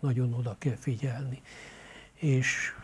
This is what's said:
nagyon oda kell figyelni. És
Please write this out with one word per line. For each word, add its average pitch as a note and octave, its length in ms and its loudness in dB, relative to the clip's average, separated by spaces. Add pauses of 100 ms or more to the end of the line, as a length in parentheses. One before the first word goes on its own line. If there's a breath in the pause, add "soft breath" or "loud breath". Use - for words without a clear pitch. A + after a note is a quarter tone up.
nagyon B2 340 4
oda A#2 240 -2
kell B2+ 220 0
figyelni. B2+ 600 -2 (760 loud breath)
És - 580 2 (120)